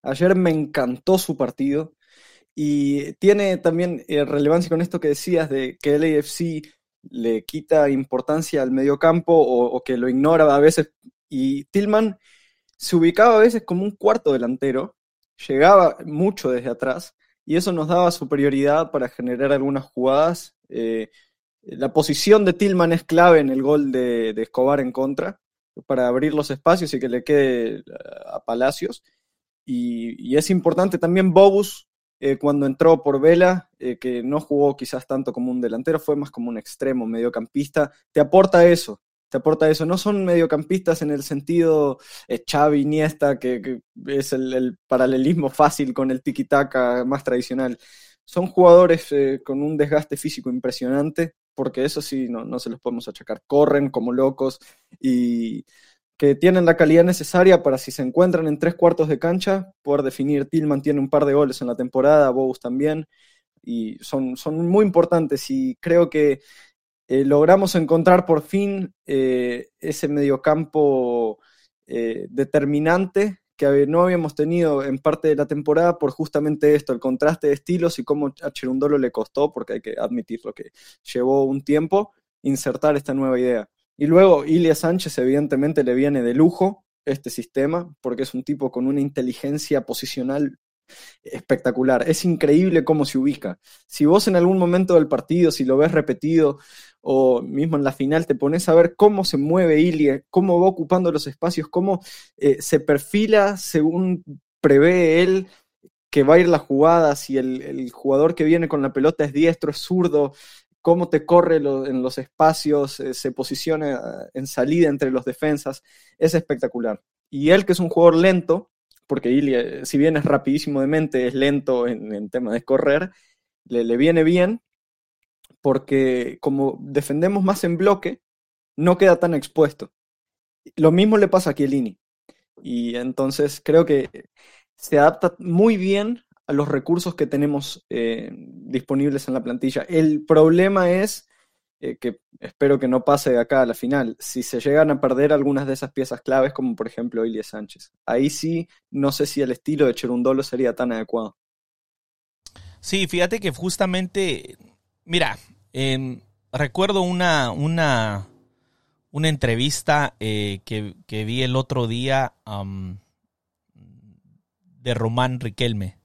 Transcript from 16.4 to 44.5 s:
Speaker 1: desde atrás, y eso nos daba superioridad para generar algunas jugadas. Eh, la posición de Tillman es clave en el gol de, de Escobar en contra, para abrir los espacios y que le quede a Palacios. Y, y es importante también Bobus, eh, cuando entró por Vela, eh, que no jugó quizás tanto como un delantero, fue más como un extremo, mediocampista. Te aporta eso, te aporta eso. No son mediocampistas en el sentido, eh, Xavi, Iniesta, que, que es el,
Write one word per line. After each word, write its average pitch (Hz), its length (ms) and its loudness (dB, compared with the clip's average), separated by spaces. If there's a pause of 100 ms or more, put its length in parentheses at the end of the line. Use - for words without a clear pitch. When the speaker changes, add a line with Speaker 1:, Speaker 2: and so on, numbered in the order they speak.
Speaker 1:
desde 123 200 -4
atrás, - 440 -6 (300)
y 151 120 -2
eso 180 160 0
nos 156 160 -4
daba 175 220 4
superioridad 143 800 0
para 127 200 -4
generar 123 420 -4
algunas 139 320 -2
jugadas. 143 720 -2 (160)
Eh, 113 400 -6 (520)
la - 300 -8
posición 196 540 4
de 180 80 2
Tillman 180 400 2
es 170 100 -4
clave 170 360 6
en 139 100 0
el 131 100 -2
gol 143 320 2
de, 120 400 -2
de 110 100 -6
Escobar 135 380 0
en 127 120 -6
contra, 143 500 -6 (440)
para 127 220 0
abrir 131 240 0
los 147 180 -4
espacios 165 440 0
y 123 60 -4
que 127 100 -4
le 123 120 -4
quede 123 600 0 (500)
a - 100 -12
Palacios. 123 600 -4 (640)
Y, 120 500 -6 (100)
y 131 120 0
es - 100 -2
importante 175 480 0
también 180 380 2
Bobus, 196 520 4 (340)
eh, 135 180 -2
cuando 143 260 0
entró 156 380 4
por 139 180 0
Vela, 175 480 4 (100)
eh, 123 200 -8
que 123 240 -6
no 143 180 -2
jugó 143 360 0
quizás 127 300 -10
tanto 135 260 -6
como 123 180 -6
un 123 100 -6
delantero, 123 400 -4
fue 151 160 -4
más 143 140 -8
como 120 180 -10
un 117 80 -8
extremo, 127 500 -6
mediocampista. 117 840 -4 (200)
Te 147 80 0
aporta 185 460 6
eso, 170 360 2 (260)
te 139 100 -6
aporta 156 300 2
eso. 156 160 0
No 180 140 -2
son 202 260 -2
mediocampistas 170 800 0
en 151 80 -4
el 139 120 -4
sentido, 151 760 0 (300)
eh, 120 200 -6
Xavi, 147 340 2
Iniesta, 151 560 -2
que, 127 220 -4
que 123 200 -10 (260)
es 139 260 -4
el, 131 220 -4